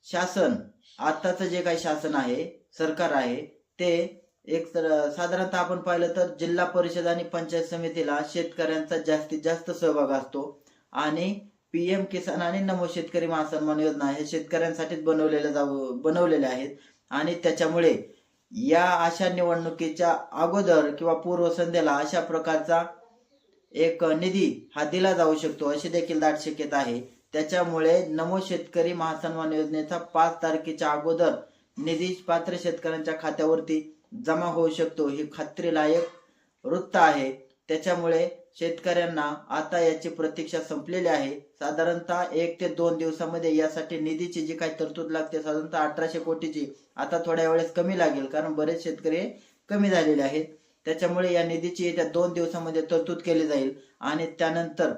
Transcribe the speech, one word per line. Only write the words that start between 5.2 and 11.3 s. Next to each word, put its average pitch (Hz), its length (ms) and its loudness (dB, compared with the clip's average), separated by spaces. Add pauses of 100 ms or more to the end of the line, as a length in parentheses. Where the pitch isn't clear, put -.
आपण 175 200 -2
पाहिलं 170 300 0
तर 175 200 0 (120)
जिल्हा 175 260 0
परिषद 175 420 0
आणि 170 160 0
पंचायत 165 400 -4
समितीला 160 560 -2 (140)
शेतकऱ्यांचा 160 640 -2
जास्तीत 151 460 0
जास्त 165 280 0
सहभाग 147 360 2
असतो 135 560 -4 (280)
आणि 165 480 -2 (340)